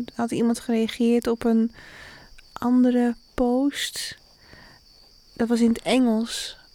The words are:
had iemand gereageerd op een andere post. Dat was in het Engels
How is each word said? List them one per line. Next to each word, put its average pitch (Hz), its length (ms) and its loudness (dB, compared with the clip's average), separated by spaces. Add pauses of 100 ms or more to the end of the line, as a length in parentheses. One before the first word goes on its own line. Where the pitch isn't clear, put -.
(140)
had 233 160 -4
iemand 233 300 0
gereageerd 233 680 0
op 233 180 -2
een 226 280 2 (800)
andere 247 640 2 (200)
post. - 840 -2 (1160)
Dat 233 120 -2
was 233 120 2
in 233 80 4
het 226 140 0
Engels 233 760 -2 (160)